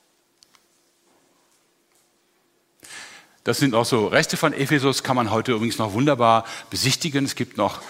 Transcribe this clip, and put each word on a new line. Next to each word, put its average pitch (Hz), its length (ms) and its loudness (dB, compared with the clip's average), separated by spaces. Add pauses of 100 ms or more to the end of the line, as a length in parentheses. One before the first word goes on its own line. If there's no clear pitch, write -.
(3500)
Das 117 140 0
sind 135 180 2
auch 117 120 2
so 107 220 2
Reste 147 280 2
von 156 160 0
Ephesus, 135 500 0
kann 131 140 0
man 117 140 0
heute 110 220 0
übrigens 110 260 -2
noch 107 160 -2
wunderbar 120 500 4 (240)
besichtigen. 135 560 -2
Es 135 120 -6
gibt - 200 -6
noch 101 340 0